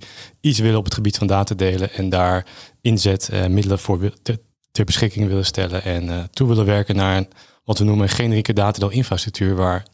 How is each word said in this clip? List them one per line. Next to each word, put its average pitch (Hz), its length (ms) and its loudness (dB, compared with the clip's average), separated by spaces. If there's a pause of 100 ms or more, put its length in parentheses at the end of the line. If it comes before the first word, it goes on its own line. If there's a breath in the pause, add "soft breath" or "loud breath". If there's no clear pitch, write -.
(400 loud breath)
iets 139 180 0
willen 110 200 2
op 104 60 -2
het 92 100 -2
gebied 101 240 -2
van 104 80 0
datadelen 95 640 0
en 95 160 -4
daar 92 380 0 (340 loud breath)
inzet, 101 480 2
eh, 95 180 -2
middelen 98 320 2
voor 95 200 -2
wi-, 98 140 -2 (100)
te-, 110 180 -4 (320)
ter 107 120 0
beschikking 104 440 0
willen 95 160 0
stellen 90 400 -4
en, 87 260 -4
eh, 87 80 -4 (140)
toe 131 160 -4
willen 110 160 2
werken 101 320 2
naar 95 200 4
een, 95 120 -2 (360 soft breath)
wat 107 140 0
we 104 60 2
noemen 104 180 4
een 95 120 0
generieke 113 380 0
datadeelinfrastructuur 101 1040 0
waar 92 380 0